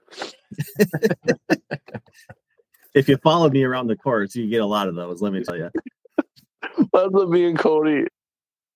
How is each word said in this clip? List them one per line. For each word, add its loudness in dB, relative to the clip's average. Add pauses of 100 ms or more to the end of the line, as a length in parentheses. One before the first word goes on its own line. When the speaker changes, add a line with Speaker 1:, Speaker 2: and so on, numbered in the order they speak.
(100)
Speaker 1:
<laughs> -14 (2500)
Speaker 2:
If 4
you 6
follow 4
me 2
around -2
the 0
course, -2
you -4
get 0
a 0
lot 0
of -6
those, -8
let -2
me -4
tell -8
you. -8 (480)
Speaker 1:
<laughs> -6
That's 2
what 4
me 4
and 0
Cody. 2 (720)